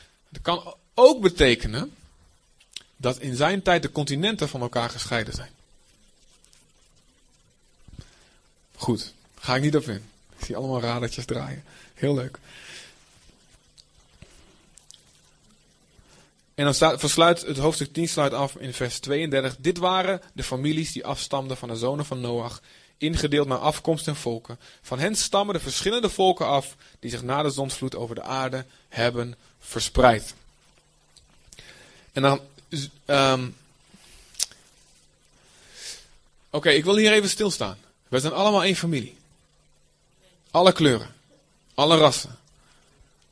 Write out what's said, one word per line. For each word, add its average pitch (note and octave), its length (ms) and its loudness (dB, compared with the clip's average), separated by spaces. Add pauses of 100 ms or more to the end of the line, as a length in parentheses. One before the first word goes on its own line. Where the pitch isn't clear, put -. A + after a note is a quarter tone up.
(300)
Het - 120 -16
kan - 340 -4 (180)
ook C4 280 8
betekenen C#3 720 2 (1040)
dat B2+ 220 -2
in C3 160 -6
zijn E3+ 260 0
tijd F3 200 2
de C3+ 100 -6
continenten D3+ 580 -2
van C3 120 -8
elkaar A#2+ 280 -2
gescheiden A#2 440 -6
zijn. - 180 -12 (3250)
Goed, - 380 -4 (260)
ga B2+ 160 -2
ik C3+ 60 0
niet D3 140 2
op D3+ 120 0
in. G#2+ 160 -8 (340)
Ik - 80 -10
zie B2 100 -8
allemaal B2+ 260 -4
radertjes A#2+ 440 -6
draaien. C3+ 380 -8 (380)
Heel C#3+ 120 2
leuk. C3 260 -6 (4000)
En D3 80 -2
dan C#3+ 100 4
staat, D#3 260 4
versluit, E3 420 4
het C#3 160 -8
hoofdstuk D3 360 -2
tien E3 160 -2
sluit C#3 240 0
af C3+ 220 -4
in C3 180 -12
vers B2 260 -6
tweeëndertig. C3+ 600 -2
Dit E3+ 180 -2
waren F#3 440 0 (120)
de C3 100 -8
families D3+ 480 -4
die - 140 -10
afstamden C3+ 520 -6
van A#2+ 120 -12
de A#2 60 -6
zonen C3+ 300 -2
van B2+ 160 -8
Noach, A#2+ 400 -6 (360)
ingedeeld D3 500 0
naar C3 100 -2
afkomst D3+ 500 -2
en D3 80 -4
volken. A#2+ 440 -10 (220)
Van B2+ 180 -8
hen G3 160 -2
stammen G3+ 400 0
de D#3+ 60 -4
verschillende G#3 480 -2
volken F#3 360 2
af C#3 300 -2 (240)
die - 100 -10
zich A#2+ 140 -8
na C3+ 200 -2
de D3 60 0
zondvloed C3+ 460 -6
over A#2 200 -8
de - 80 -10
aarde C3 420 -6 (240)
hebben A#2+ 460 -2 (240)
verspreid. - 720 2 (1800)
En C3+ 100 -4
dan, C#3 200 4 (640)
ehm, C3+ 420 2 (3000)
oké, D3+ 200 0
ik D3+ 140 6
wil F#3+ 120 4
hier G#3+ 160 6
even G#3 180 4
stilstaan. B2 480 -2 (300)
Wij B2+ 120 0
zijn D3 140 -2
allemaal G3 300 4
één F#3+ 120 2
familie. D3 420 -4 (1300)
Alle F3+ 200 6
kleuren. B2+ 480 2 (540)
Alle D#3 240 4
rassen. D3+ 320 4 (1040)